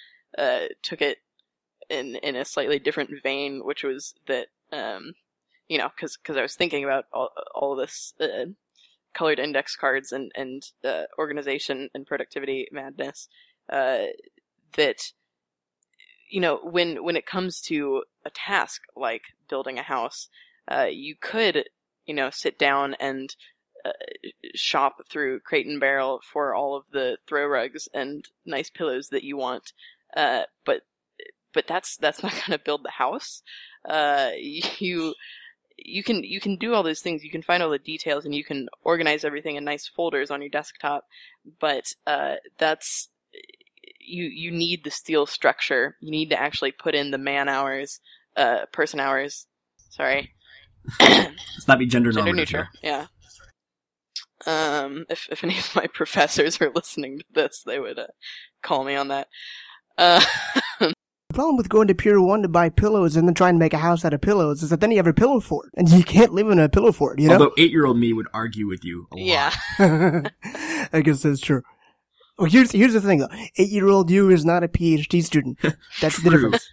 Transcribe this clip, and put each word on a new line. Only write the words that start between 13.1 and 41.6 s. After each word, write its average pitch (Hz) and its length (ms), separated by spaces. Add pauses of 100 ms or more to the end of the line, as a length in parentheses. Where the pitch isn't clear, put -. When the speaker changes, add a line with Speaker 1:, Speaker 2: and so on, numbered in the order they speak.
Speaker 1:
uh, 131 360 (680)
that, 143 360 (1160)
you 202 120
know, 156 220
when, 170 400
when 170 120
it - 100
comes 185 360
to 143 420 (220)
a - 40
task - 520 (140)
like 113 280 (260)
building 131 300
a 139 40
house, 131 460 (400)
uh, 127 220
you 143 280
could, 196 460 (400)
you 151 80
know, 135 160
sit - 300
down 139 400
and, 135 360 (500)
uh, - 60 (640)
shop 139 420 (120)
through 135 300
Crate 147 260
and 147 140
Barrel 135 400 (120)
for 143 220
all 139 220
of 139 160
the 131 260 (100)
throw 147 200
rugs 131 460
and 143 320 (200)
nice 139 240
pillows 139 400
that 139 140
you 139 140
want, 123 340 (440)
uh, 127 280 (220)
but, - 160 (720)
but 156 140
that's, - 300
that's 147 260
<laughs> - 0
not 180 100 (120)
gonna 156 140
build 147 240
the - 80
house. 147 500 (460)
Uh, 143 500
you, 165 760 (640)
you - 260
can, 214 200
you 170 180
can 196 160
do 226 160
all 208 100
those 160 180
things. 160 220
You 151 80
can 160 120
find 180 200
all 160 60
the 143 100
details 156 460
and 147 100
you 147 80
can 135 240 (160)
organize 160 400
everything 147 320
in 147 80
nice 147 240
folders 151 440
on 143 100
your 143 80
desktop. 147 560 (560)